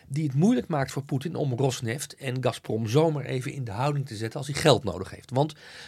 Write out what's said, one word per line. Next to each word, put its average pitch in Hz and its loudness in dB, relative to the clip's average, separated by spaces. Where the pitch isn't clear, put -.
die 151 0
het 131 -2
moeilijk 220 4
maakt 143 -2
voor 139 -6
Poetin 143 -4
om 139 0
Rosneft 127 -2
en 131 -6
Gazprom 113 -2
zomaar 147 4
even 127 -4
in 120 -6
de 113 -8
houding 139 -2
te 107 -10
zetten 113 -6
als 135 -8
hij 143 -4
geld 135 6
nodig 87 -4
heeft. - -16
Want 135 2